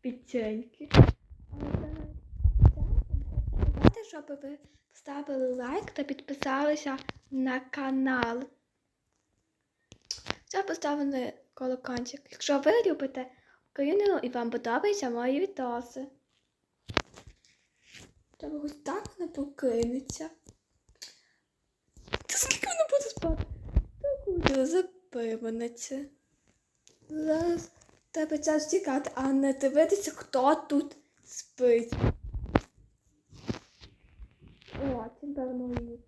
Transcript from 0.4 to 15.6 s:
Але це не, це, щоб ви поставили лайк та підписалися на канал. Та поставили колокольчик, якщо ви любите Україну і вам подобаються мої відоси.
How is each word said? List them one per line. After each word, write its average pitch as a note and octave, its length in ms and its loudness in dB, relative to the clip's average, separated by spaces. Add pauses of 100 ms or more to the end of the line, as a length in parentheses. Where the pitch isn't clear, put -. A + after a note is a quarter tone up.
Але D4 200 -6
це - 140 -4
не, - 2000 4
це, A4+ 100 -12
щоб D4+ 200 -14 (180)
ви C#4+ 160 -12 (300)
поставили C#4 680 -4
лайк B3+ 360 -6
та D4 140 -6
підписалися C#4 920 -4 (320)
на C4 300 -2
канал. C4 840 -2 (2000)
Та F#4+ 100 -2
поставили D4 720 -4 (220)
колокольчик, B3+ 680 -6 (100)
якщо - 280 0
ви D4 140 4 (140)
любите C4+ 440 -4 (420)
Україну F#4 500 2
і B3 60 -4
вам A#3+ 220 -4
подобаються B3+ 600 0
мої B3 300 0
відоси. C4 640 -6 (2250)